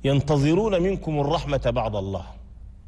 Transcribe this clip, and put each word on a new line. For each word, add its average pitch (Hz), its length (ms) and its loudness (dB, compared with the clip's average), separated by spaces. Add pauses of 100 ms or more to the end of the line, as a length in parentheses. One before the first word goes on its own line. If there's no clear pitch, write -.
ينتظرون 151 760 4
منكم 170 380 0
الرحمة 139 560 0
بعد 113 200 -2
الله، 95 300 -4 (640)